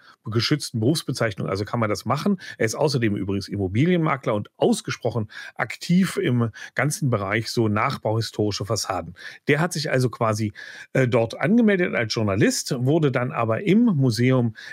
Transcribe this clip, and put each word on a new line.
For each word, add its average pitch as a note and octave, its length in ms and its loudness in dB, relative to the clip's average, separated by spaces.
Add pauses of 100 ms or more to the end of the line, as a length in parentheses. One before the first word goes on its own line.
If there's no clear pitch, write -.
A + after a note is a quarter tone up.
(260)
geschützten A#2 540 -2
Berufsbezeichnungen, A#2+ 680 -2
also G2 140 -2
kann A#2+ 160 -4
man A2 80 2
das G#2 160 -4
machen. F3+ 340 0 (200)
Er A2 80 2
ist G#2+ 80 -2
außerdem C3 420 0
übrigens G2 320 -4
Immobilienmakler C3+ 840 0
und G#2 240 -4
ausgesprochen A#2 720 -2 (240)
aktiv E3+ 640 0
im A#2+ 320 2 (240)
ganzen C#3+ 340 0
Bereich G#2+ 400 0
so A2+ 200 2
nachbauhistorische G#2+ 1000 -2
Fassaden. F2+ 480 -4 (340)
Der D3 120 4
hat F3 120 0
sich D3+ 180 -4
also B2+ 200 2
quasi, A2 420 0 (400)
äh, C3 160 2
dort A2+ 320 0
angemeldet G3+ 540 4
als A2+ 180 -2
Journalist, A#2+ 680 0
wurde D3 300 2
dann B2 220 -2
aber A2+ 300 -2
im G#3+ 220 4
Museum B2+ 720 2 (180)